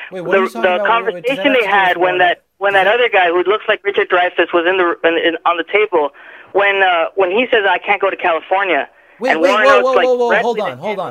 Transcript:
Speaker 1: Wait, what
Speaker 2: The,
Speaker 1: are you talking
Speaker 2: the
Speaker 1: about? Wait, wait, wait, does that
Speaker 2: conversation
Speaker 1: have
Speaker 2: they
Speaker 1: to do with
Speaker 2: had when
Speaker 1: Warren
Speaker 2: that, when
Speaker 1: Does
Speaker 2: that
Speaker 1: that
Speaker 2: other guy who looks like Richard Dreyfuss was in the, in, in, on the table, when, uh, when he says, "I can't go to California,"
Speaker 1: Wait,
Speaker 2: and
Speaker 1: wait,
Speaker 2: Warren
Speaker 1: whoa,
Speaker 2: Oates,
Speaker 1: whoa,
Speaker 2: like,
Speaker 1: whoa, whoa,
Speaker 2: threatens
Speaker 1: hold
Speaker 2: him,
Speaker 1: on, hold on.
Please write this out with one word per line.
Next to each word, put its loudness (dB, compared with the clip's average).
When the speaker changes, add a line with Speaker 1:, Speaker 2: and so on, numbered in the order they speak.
Speaker 1:
Wait, -10
what -6
Speaker 2:
The, 4
Speaker 1:
are 2
you -2
talking -10
Speaker 2:
the 2
Speaker 1:
about? 0
Wait, -
wait, -4
wait, -12
does -2
that -4
Speaker 2:
conversation 0
Speaker 1:
have 2
Speaker 2:
they 2
Speaker 1:
to 0
do -4
with 4
Speaker 2:
had 0
when -4
Speaker 1:
Warren 0
Speaker 2:
that, 0
when 0
Speaker 1:
Does 4
Speaker 2:
that 4
Speaker 1:
that 4
Speaker 2:
other 0
guy 2
who 0
looks 0
like -4
Richard -2
Dreyfuss 0
was 0
in 0
the, 0
in, 0
in, -2
on 0
the -4
table, -2
when, 0
uh, 2
when 0
he 0
says, 2
"I 2
can't -4
go 0
to -6
California," -2
Speaker 1:
Wait, -2
Speaker 2:
and -2
Speaker 1:
wait, 2
Speaker 2:
Warren 2
Speaker 1:
whoa, 6
Speaker 2:
Oates, 4
Speaker 1:
whoa, 0
Speaker 2:
like, 2
Speaker 1:
whoa, 2
whoa, 0
Speaker 2:
threatens 0
Speaker 1:
hold -4
Speaker 2:
him, -4
Speaker 1:
on, -8
hold -6
on. -8